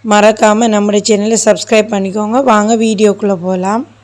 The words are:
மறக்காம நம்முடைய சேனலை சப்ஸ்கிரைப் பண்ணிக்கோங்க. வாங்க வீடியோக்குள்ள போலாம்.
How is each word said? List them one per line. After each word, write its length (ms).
மறக்காம 600
நம்முடைய 340
சேனலை 380
சப்ஸ்கிரைப் 480
பண்ணிக்கோங்க. 440
வாங்க 220
வீடியோக்குள்ள 460
போலாம். 360